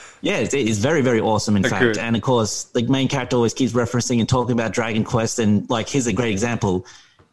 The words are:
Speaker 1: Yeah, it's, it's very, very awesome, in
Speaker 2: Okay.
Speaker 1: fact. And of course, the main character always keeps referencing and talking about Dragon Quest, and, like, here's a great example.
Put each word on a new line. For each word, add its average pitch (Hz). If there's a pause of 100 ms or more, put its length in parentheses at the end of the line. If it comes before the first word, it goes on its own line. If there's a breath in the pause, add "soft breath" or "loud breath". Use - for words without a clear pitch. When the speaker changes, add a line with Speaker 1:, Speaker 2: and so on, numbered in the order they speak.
(240 loud breath)
Speaker 1:
Yeah, 190
it's, 113
it's 113
very, 143
very 123
awesome, 107
in 98
Speaker 2:
Okay. 113
Speaker 1:
fact. 110
And 117
of 110
course, 117
the 120
main 131
character 127
always 117
keeps 123
referencing 120
and 110
talking 123
about 113
Dragon 110
Quest, 113
and, 104
like, 113
here's 135
a 117
great 117
example. 101 (480 soft breath)